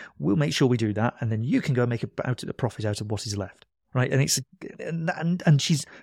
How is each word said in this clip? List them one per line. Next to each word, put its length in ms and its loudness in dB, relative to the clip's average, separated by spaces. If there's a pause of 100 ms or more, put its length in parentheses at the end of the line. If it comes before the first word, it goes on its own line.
(180)
We'll 180 0
make 160 2
sure 160 4
we 80 4
do 160 0
that, 280 0
and 120 -2
then 100 -2
you 200 0
can 100 0
go 120 2
and 40 0
make 160 -2
a, 40 -8 (160)
out, 180 -4
a 100 -8
profit 320 -4
out 160 -2
of 100 -6
what 160 -4
is 120 -6
left." 260 -10 (300)
Right? 180 2
And 80 4
it's, 180 2 (420)
and, 360 -4
and, 300 0
and 160 8
she's 240 0 (160)